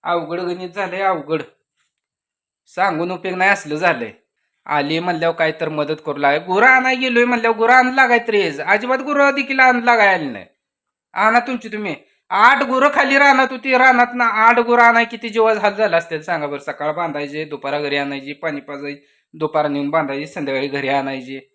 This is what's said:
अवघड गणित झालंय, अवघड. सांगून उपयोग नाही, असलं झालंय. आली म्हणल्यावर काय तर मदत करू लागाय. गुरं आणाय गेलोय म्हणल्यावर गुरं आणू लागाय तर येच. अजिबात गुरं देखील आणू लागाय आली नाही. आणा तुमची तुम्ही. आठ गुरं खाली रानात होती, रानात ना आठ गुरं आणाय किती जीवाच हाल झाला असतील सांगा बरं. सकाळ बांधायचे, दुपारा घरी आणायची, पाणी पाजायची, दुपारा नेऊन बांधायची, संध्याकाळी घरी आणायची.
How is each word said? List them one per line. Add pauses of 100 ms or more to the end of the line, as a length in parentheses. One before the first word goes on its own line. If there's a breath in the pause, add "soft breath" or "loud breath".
अवघड
गणित
झालंय,
अवघड. (1200)
सांगून
उपयोग
नाही,
असलं
झालंय. (540)
आली
म्हणल्यावर
काय
तर
मदत
करू
लागाय.
गुरं
आणाय
गेलोय
म्हणल्यावर
गुरं
आणू
लागाय
तर
येच.
अजिबात
गुरं
देखील
आणू
लागाय
आली
नाही. (680)
आणा
तुमची
तुम्ही. (340)
आठ
गुरं
खाली
रानात
होती,
रानात
ना
आठ
गुरं
आणाय
किती
जीवाच
हाल
झाला
असतील
सांगा
बरं.
सकाळ
बांधायचे,
दुपारा
घरी
आणायची,
पाणी
पाजायची, (320)
दुपारा
नेऊन
बांधायची,
संध्याकाळी
घरी
आणायची. (160)